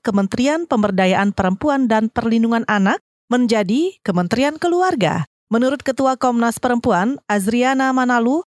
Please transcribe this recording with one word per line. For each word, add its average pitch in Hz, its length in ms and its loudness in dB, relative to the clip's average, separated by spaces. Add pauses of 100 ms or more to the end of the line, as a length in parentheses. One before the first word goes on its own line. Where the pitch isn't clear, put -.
Kementerian 247 640 0
Pemberdayaan 196 640 0
Perempuan 254 560 0
dan 220 240 0
Perlindungan 226 560 0
Anak 208 320 2 (320)
menjadi 240 720 0
Kementerian 226 560 -2
Keluarga. 349 640 0 (320)
Menurut 262 320 0
Ketua 262 320 0
Komnas 233 400 0
Perempuan, 233 720 0
Azriana 247 640 0
Manalu 247 540 0